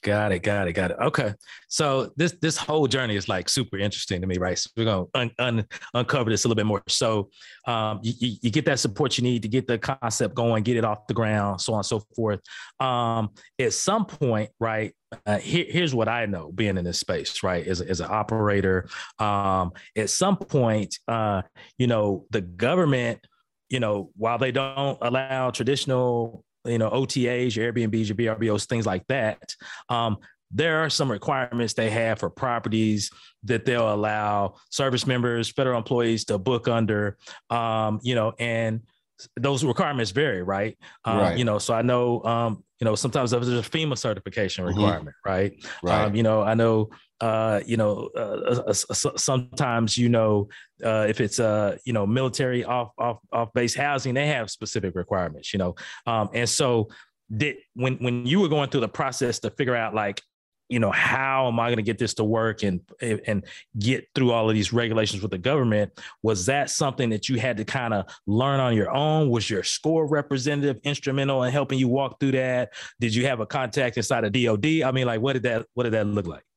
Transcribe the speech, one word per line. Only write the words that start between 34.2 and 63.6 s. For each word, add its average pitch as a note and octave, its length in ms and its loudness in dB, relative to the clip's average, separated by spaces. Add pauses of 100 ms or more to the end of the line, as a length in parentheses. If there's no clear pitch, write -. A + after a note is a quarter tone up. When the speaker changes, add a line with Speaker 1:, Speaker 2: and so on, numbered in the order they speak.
Speaker 1:
service C3+ 380 0
members, A#2+ 420 0
federal B2+ 300 0
employees A#2 480 0
to G#2+ 100 0
book A#2 320 0
under, G#2 480 2 (320)
um, A2 540 0
you B2 120 0
know, A2+ 240 2
and A2+ 440 -2 (540)
those C#3 280 0
requirements B2+ 460 0
vary, A2 320 0
right? G2 360 -2 (260)
Um, A2+ 140 0
Speaker 2:
Right. F#2 200 2
Speaker 1:
you B2 60 2
know, G#2+ 140 2
so A#2 160 0
I A2+ 80 2
know, B2 420 2
um, A#2 400 0 (140)
you A#2 80 0
know, A2 80 4
sometimes B2 360 0
there's B2 180 0
a A#2+ 120 0
fema D3 360 -4
certification G2 680 -4
Speaker 2:
Mm-hmm. F2 140 0
Speaker 1:
requirement, E2+ 380 0 (100)
right? G2 260 0 (300)
Speaker 2:
Right. G#2+ 240 2
Speaker 1:
Um, G2+ 80 0
you A2+ 80 4
know, A2 180 4
I G#2+ 140 2
know, A2+ 340 4 (320)
uh, A2 460 2
you A#2 100 0
know, G#2 400 0
uh, - 40 -4
uh, A2+ 480 -2
s-, - 200 0
s-, - 180 -2 (100)
sometimes, B2 840 0
you A#2+ 100 4
know, G#2+ 400 4 (340)
uh, A2 240 2
if A2 140 0
it's, A2+ 180 0
uh, G#2+ 460 2
you B2 80 -4
know, G#2 140 2
military B2+ 580 0
off, A#2+ 320 -4
off, A#2 220 -2 (120)
off A#2 220 -2
base A#2+ 220 0
housing, C3+ 400 -2
they C#3+ 140 2
have B2 220 -2
specific G2 440 -4
requirements, F2 580 -4
you G#2 60 -2
know? F2+ 160 0 (320)
Um, A2 260 0
and A#2 160 0
so A#2+ 400 2 (480)
did, C#3+ 200 0 (180)
when, B2+ 220 0
when B2 280 -2
you D3+ 160 2
were F3+ 80 4
going C#3+ 220 2
through C#3+ 100 2
the A2 80 0
process B2+ 520 -2
to A2 100 -4
figure B2 260 0
out, A2 180 -2
like, G#2 280 -2 (480)
you B2 80 0
know, G#2 140 4
how C3+ 560 2
am A#2 100 0
I A#2 100 2
gonna A2+ 140 0
get G#2+ 160 -2
this A#2 160 -2
to A2 100 0
work A2 380 0
and, F#2 180 0 (200)
and G#2+ 440 -2 (320)